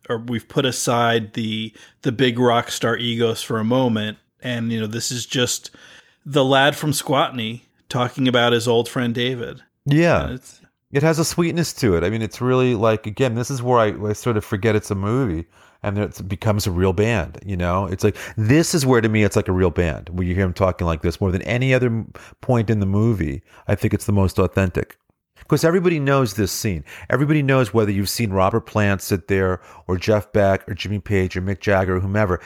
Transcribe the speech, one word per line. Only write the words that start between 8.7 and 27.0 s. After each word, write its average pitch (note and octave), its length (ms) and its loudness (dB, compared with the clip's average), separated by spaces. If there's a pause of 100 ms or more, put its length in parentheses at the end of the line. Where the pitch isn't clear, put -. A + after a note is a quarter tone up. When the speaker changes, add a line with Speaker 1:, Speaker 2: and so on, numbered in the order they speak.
Speaker 1:
friend A#2+ 280 -4
David. B2 460 -6 (240)
Speaker 2:
Yeah. C#3+ 400 4
Speaker 1:
And - 100 -6
it's - 260 -20 (300)
Speaker 2:
It C#3+ 120 2
has D#3+ 160 4
a D#3+ 60 2
sweetness E3+ 500 -2
to G2+ 200 2
it. E2 80 2
I F2+ 60 0
mean, A2+ 120 -2
it's - 180 -6
really B2+ 360 2
like, A2 320 0
again, A2+ 280 -2
this A#2+ 160 -4
is B2+ 120 -6
where B2 160 4
I, G#2+ 300 0
I G#2+ 40 -2
sort A2+ 240 -2
of G2+ 80 -2
forget G#2+ 300 0
it's G#2+ 160 -2
a G2+ 40 0
movie. G2+ 500 -2 (380)
And G2+ 160 -4
it F#2+ 280 -6
becomes G2+ 380 -2
a G2 60 0
real F#2 220 2
band, G#2 520 -2
you G2 100 -6
know? F2 300 0
It's F2 180 -4
like, G#2 140 0 (200)
this C3+ 360 4
is C#3 140 0
where, B2 140 6
to A2 80 2
me, G#2+ 140 2
it's G2 120 0
like G#2 120 2
a G2 40 0
real F#2 180 4
band, D#2+ 400 -2
where F2+ 160 -4
you F2+ 80 -2
hear F#2+ 120 2
him F2+ 80 -2
talking F2+ 340 0
like E2 160 -2
this F2 180 -2
more F#2+ 100 2
than F#2+ 120 -2
any B2+ 320 0
other B2 120 2
m-, A2+ 240 -2 (300)
point A#2 300 2
in G#2+ 80 2
the G2 80 2
movie. G2 560 0 (240)
I G#2 80 0
think - 180 -2
it's - 140 -4
the G#2 40 0
most G2 280 2
authentic. - 580 -2 (500)
'Cause D3 160 2
everybody E3+ 360 2
knows C#3 340 2
this - 180 0
scene. F2 320 -4 (280)